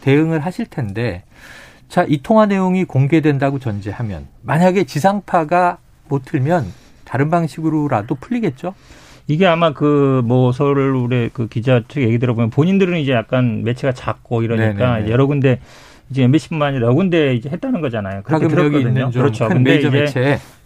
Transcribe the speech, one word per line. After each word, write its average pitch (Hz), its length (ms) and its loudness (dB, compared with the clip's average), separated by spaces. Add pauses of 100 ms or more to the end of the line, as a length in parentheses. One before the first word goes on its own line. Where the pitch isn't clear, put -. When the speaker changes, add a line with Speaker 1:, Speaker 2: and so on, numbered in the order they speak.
Speaker 1:
대응을 156 380 2
하실 180 260 -6
텐데, 101 580 -6 (640)
자, 180 180 0
이 139 160 0
통화 220 220 4
내용이 190 400 0
공개된다고 139 760 0
전제하면 101 680 -8 (160)
만약에 175 420 0
지상파가 175 920 -2 (300)
못 139 180 -4
틀면 147 400 -2 (380)
다른 143 260 -2
방식으로라도 151 880 -2
풀리겠죠? 196 580 -6 (540)
Speaker 2:
이게 160 180 2
아마 165 260 2
그 139 520 2
뭐 123 280 4
서울의 131 800 0
그 117 160 -6
기자 120 400 0
측 143 140 -4
얘기 117 160 2
들어보면 117 320 0
본인들은 180 480 2
이제 139 140 -2
약간 117 520 0
매체가 123 300 -2
작고 - 480 -6
이러니까 110 300 0
Speaker 1:
네네네. 113 320 0
Speaker 2:
이제 110 80 -2
여러 131 140 2
군데, 139 340 2 (500)
이제 135 140 -2
엠비씨뿐만 147 440 2
아니라 135 160 -2
여러 120 100 2
군데 165 400 2
이제 120 140 -4
했다는 247 320 -4
거잖아요. 104 440 -6
그렇게 156 200 0
Speaker 1:
파급력이 147 260 2
Speaker 2:
들었거든요. 139 180 0
Speaker 1:
있는 110 220 0
좀 123 120 0
Speaker 2:
그렇죠. 117 260 0
Speaker 1:
큰 180 80 2
Speaker 2:
근데 123 140 4
Speaker 1:
메이저 143 180 4
Speaker 2:
이제 139 120 2
Speaker 1:
매체. 139 380 0 (280)